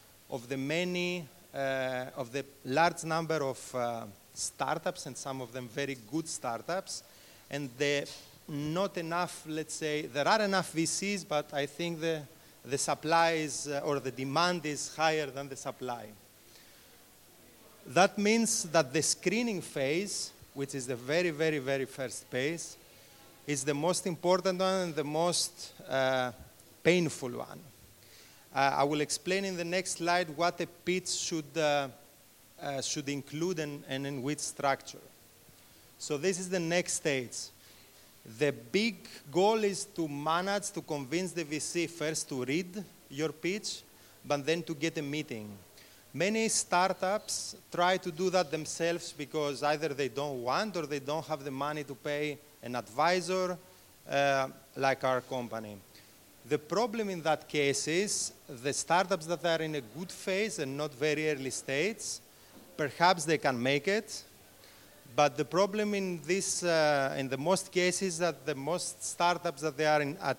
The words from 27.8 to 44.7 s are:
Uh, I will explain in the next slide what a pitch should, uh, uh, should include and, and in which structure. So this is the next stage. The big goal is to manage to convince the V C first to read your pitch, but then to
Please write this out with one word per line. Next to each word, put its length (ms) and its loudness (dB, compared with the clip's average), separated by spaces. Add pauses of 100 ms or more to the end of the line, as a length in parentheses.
Uh, 260 4
I 60 6
will 180 2
explain 420 0
in 120 -4
the 80 -4
next 340 -2
slide 320 2
what 300 0
a 60 0
pitch 420 -2
should, 480 -4
uh, 300 4 (720)
uh, 200 -4
should 280 -4
include 520 -2
and, 280 -6
and 160 -4
in 160 -4
which 200 -2
structure. 580 -2 (1000)
So 180 -4
this 240 0
is 80 -6
the 100 0
next 360 2
stage. 420 0 (1000)
The 140 4
big 440 0 (340)
goal 320 4
is 220 0 (100)
to 140 -2
manage 640 0
to 100 -6
convince 500 -2
the 120 -2
V 160 -4
C 260 -2
first 420 -4
to 160 -2
read 400 -2 (240)
your 220 -2
pitch, 520 -4 (420)
but 200 0
then 200 2
to 100 -6